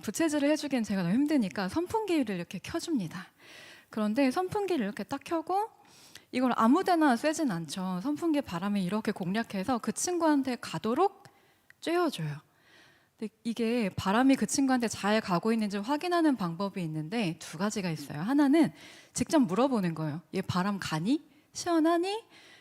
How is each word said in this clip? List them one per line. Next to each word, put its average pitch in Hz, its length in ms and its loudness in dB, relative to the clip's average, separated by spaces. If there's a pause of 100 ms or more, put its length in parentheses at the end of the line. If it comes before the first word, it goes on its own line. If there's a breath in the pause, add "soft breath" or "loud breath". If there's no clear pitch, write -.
부채질을 294 500 0
해주기엔 269 340 -2
제가 196 180 -2
너무 170 120 0
힘드니까 247 520 0
선풍기를 339 640 0
이렇게 175 260 -8
켜줍니다. 185 680 -4 (640 loud breath)
그런데 220 420 0
선풍기를 370 540 -2
이렇게 202 180 -6
딱 277 220 -6
켜고 359 440 -2 (640 loud breath)
이걸 254 220 2
아무데나 311 640 4
쐬진 311 340 0
않죠. 180 500 -4
선풍기 294 400 0
바람을 202 380 -2
이렇게 202 320 -2
공략해서 202 680 -4
그 - 120 -4
친구한테 302 720 0
가도록 226 640 -2 (560 soft breath)
쬐어줘요. 269 580 -2 (800 soft breath)
근데 214 160 -10 (100)
이게 226 460 0
바람이 247 480 4
그 208 80 0
친구한테 254 420 0
잘 214 320 0
가고 202 320 0
있는지 214 260 0
확인하는 302 600 2
방법이 190 460 -4
있는데 160 560 -2
두 - 180 -14
가지가 196 340 -2
있어요. 156 300 -8
하나는 285 500 4 (420 loud breath)
직접 302 260 2
물어보는 208 540 2
거예요. 156 280 -4 (120)
"얘 185 80 -2
바람 185 380 -2
가니? 180 420 -2 (300 soft breath)
시원하니?" 349 720 0 (380 loud breath)